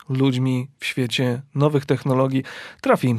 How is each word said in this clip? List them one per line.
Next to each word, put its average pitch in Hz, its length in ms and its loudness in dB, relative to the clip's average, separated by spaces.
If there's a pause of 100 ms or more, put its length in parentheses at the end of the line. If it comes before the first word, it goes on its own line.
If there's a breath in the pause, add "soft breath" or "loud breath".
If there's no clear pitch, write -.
ludźmi 131 600 0 (100)
w - 60 -12
świecie 123 580 -2 (120)
nowych 143 320 2
technologii, 131 560 0 (380 loud breath)
trafi 147 380 2